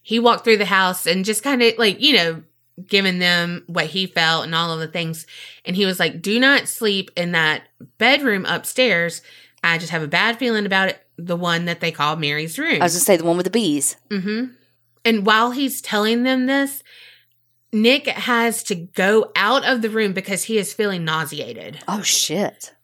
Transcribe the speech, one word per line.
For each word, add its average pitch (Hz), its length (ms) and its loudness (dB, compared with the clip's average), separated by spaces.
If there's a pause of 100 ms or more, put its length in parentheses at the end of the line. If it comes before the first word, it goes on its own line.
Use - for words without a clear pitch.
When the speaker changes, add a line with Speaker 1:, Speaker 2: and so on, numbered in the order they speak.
Speaker 1:
He 226 180 0
walked 233 240 4
through 226 140 4
the 202 80 0
house 185 400 2
and 185 200 0
just 214 180 -2
kinda, 262 340 2
like, 214 240 2
you 294 140 6
know, 170 280 0 (440)
giving 190 320 2
them 175 480 0
what 170 200 -2
he 180 200 -4
felt 165 380 0
and 165 100 -6
all 170 180 -2
of 160 60 -6
the 160 80 -6
things. 160 400 -8 (380)
And 190 100 -4
he 196 100 2
was 185 140 -2
like, 170 220 -2
"Do 208 180 0
not 269 280 4
sleep 202 480 -4
in 175 180 -4
that 156 300 0 (360)
bedroom 247 460 2
upstairs. 170 760 0 (420)
I 170 140 2
just 165 140 -8
have 165 120 -2
a 151 40 -6
bad 196 320 0
feeling 220 260 0
about 190 240 0
it. - 100 -8 (180)
The 170 180 -6
one 175 300 0
that 170 140 -4
they 170 120 -2
call 151 240 0
Mary's 156 440 -4
room." 294 220 0
Speaker 2:
I 180 40 4
was 170 80 0
gonna 175 80 -2
say 190 160 4
the 160 60 -2
one 170 140 2
with 180 80 -2
the 185 40 -2
bees. 180 480 0 (120)
Speaker 1:
Mm-hmm. 214 440 -4 (500)
And 220 220 2
while 220 260 4
he's 269 300 -4
telling 220 420 0
them 254 240 2
this, 277 360 -2 (920)
Nick 240 340 4
has 233 560 0
to 202 120 -4
go 190 600 0
out 214 300 2
of 247 160 2
the 220 80 -2
room 214 240 0
because 190 320 -6
he 220 120 0
is 190 160 -2
feeling 196 300 -2
nauseated. 147 840 -6
Speaker 2:
Oh, 208 140 -4
shit. - 720 -2 (100)